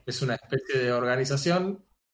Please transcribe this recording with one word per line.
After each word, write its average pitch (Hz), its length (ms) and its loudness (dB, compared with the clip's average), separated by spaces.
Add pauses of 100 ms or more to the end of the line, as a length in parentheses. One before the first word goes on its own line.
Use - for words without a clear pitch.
Es - 160 -4
una 123 120 0
especie 131 440 -2
de 123 140 2
organización 139 920 0 (300)